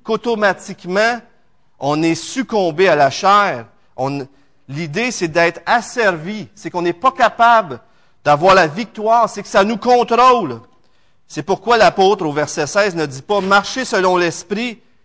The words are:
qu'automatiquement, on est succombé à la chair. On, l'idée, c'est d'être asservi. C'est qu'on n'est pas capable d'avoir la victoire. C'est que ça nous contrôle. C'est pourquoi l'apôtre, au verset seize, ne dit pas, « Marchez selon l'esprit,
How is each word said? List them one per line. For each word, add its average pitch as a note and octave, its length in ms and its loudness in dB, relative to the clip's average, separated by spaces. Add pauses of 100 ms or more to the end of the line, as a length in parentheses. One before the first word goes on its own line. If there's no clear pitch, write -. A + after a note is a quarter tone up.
qu'automatiquement, G#3+ 1160 -2 (600)
on D3 220 -2
est E3 140 0
succombé F#3+ 720 -2
à E3 80 4
la C#3+ 140 4
chair. F#3+ 560 0 (320)
On, C3+ 280 -6 (440)
l'idée, E3+ 420 -6
c'est F3+ 160 -6
d'être E3+ 380 0
asservi. G3+ 920 -2
C'est - 140 -14
qu'on F3 120 -6
n'est F3 120 0
pas B3+ 180 0
capable A3+ 680 2 (420)
d'avoir D3+ 320 4
la F3 120 4
victoire. A3 600 0
C'est G3+ 140 -12
que - 60 -18
ça G3 160 2
nous A3+ 120 -2
contrôle. A#3+ 840 2 (720)
C'est D3+ 80 -8
pourquoi G3+ 360 0
l'apôtre, F#3+ 500 2
au D3 40 -4
verset D3 360 -4
seize, G3+ 260 -2
ne D#3+ 140 -4
dit C3+ 160 -12
pas, « G3+ 180 -2
Marchez G3 440 -2
selon F#3 320 0
l'esprit, G3 640 -4 (260)